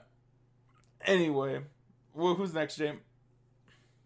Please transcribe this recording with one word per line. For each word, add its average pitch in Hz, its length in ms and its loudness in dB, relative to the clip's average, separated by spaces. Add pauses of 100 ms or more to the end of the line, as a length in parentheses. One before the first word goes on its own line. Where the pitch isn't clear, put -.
(1040)
Anyway, 139 560 2 (520)
well, 170 220 2
who's 185 180 -4
next, 156 240 -4
Jay? 147 160 -2 (1120)